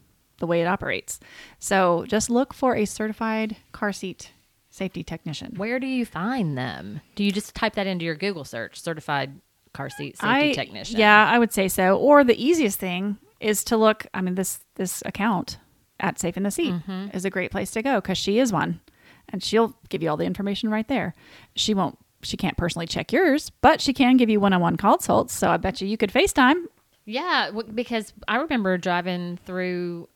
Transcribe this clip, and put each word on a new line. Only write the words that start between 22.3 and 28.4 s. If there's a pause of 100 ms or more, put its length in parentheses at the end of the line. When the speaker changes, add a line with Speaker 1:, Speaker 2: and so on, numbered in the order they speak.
Speaker 1:
can't
personally
check
yours, (100)
but
she
can
give
you
one-on-one
consults.
So
I
bet
you,
you
could
FaceTime. (400)
Speaker 2:
Yeah,
w-,
because (140)
I
remember